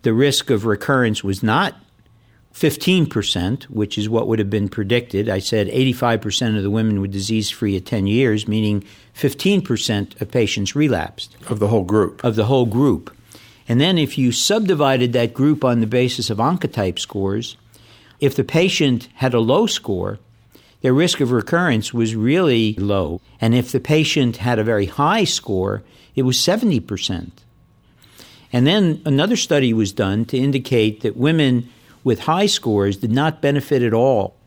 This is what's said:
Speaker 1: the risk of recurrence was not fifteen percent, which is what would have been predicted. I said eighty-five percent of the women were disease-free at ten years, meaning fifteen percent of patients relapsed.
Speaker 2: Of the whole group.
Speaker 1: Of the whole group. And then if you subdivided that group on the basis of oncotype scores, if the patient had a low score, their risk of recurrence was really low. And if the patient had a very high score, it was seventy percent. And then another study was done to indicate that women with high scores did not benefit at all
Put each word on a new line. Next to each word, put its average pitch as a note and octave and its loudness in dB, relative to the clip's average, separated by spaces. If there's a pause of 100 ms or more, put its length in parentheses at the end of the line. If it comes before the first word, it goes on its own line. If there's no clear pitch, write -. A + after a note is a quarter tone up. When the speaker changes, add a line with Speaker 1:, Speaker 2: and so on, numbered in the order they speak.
Speaker 1:
the A#2 2
risk C3+ 2
of A2 2
recurrence A#2 0
was G2 -2
not C#3 0 (760)
fifteen E3 0
percent, G2+ -4
which G#2 -4
is G#2+ -4
what A2 0
would A2 0
have G2 -2
been G#2 0
predicted. A2 -2
I G#2 -2
said G#2 -2
eighty-five A#2+ 0
percent G#2+ -2
of G2 -2
the G2+ -2
women G#2+ 0
were G2 -4
disease-free G2+ -2
at F2+ -6
ten G2 -2
years, G#2+ 2
meaning G#2+ 0 (300)
fifteen F#3 0
percent - -4
of G#2 -8
patients G#2 -2
relapsed. C3 -2 (120)
Speaker 2:
Of G#2 -4
the G2+ 2
whole G#2+ 2
group. G#2 0
Speaker 1:
Of A2+ 0
the G#2+ 2
whole B2+ 2
group. A2+ 0 (520)
And A#2+ 2
then F3 2
if D3 -2
you B2 2
subdivided D3 2
that A#2 0
group C#3+ 2
on B2 2
the A2+ 2
basis B2 -2
of G#2+ -4
oncotype A#2 0
scores, G2 -6 (600)
if - 0
the C3 0
patient D#3+ 0
had C3 -2
a A#2+ 2
low C3+ 2
score, G2 -6 (640)
their B2+ 2
risk E3 2
of B2 0
recurrence B2+ 0
was A2+ 0
really A#2 2
low. F#2+ -2 (200)
And A2+ 2
if B2 0
the B2+ -2
patient D3+ 0
had A#2+ 0
a G#2+ 0
very G#2+ 0
high F3 0
score, G2+ -4 (320)
it C3+ 0
was B2+ 0
seventy G3 0
percent. - -8 (1080)
And B2 2
then E3+ 2
another D#3+ 2
study C3+ 0
was G#2 0
done G#2 0
to C3+ -6
indicate B2+ 0
that A#2+ -2
women C3 2 (340)
with B2 0
high F3+ 0
scores G2+ 0
did A2 -4
not D3+ 0
benefit C#3+ 0
at A2+ 0
all A2+ 2 (120)